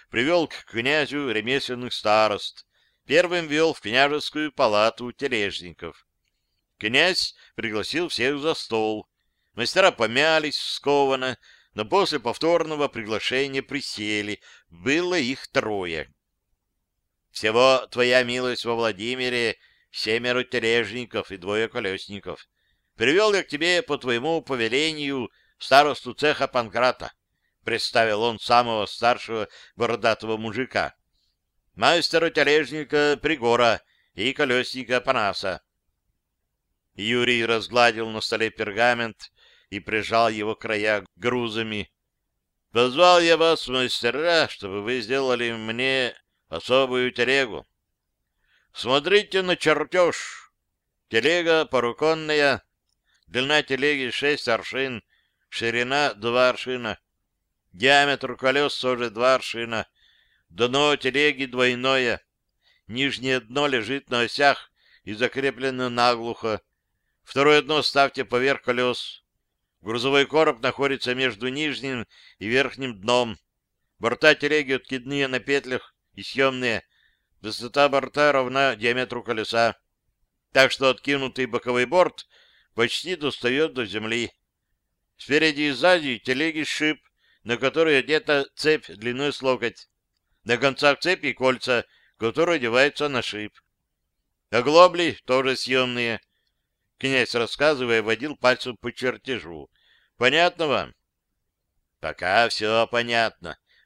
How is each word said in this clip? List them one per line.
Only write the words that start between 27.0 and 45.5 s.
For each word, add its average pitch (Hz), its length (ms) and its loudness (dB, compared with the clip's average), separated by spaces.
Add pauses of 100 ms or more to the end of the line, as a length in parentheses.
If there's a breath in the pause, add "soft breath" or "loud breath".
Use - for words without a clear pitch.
представил 113 560 0
он 113 160 -2
самого 117 480 2
старшего 110 600 -4 (260 loud breath)
бородатого 110 600 -2
мужика, 110 580 -4 (800)
"мастера 156 560 2
тележника 147 880 0
Пригора 120 600 2 (320)
и 117 180 -2
колесника 127 680 -2
Панаса". 101 600 -2 (1300)
Юрий 120 500 0
разгладил 113 640 0
на 110 120 -8
столе 110 300 -2
пергамент 113 840 -2 (360 soft breath)
и 101 120 -10
прижал 110 500 0
его 107 240 -4
края 107 500 -2 (120)
грузами. 110 760 -4 (800)
"Позвал 147 480 6
я 165 160 4
вас, 160 300 2
мастера, 131 840 0
чтобы 101 340 -8
вы 120 180 -4
сделали 120 520 -2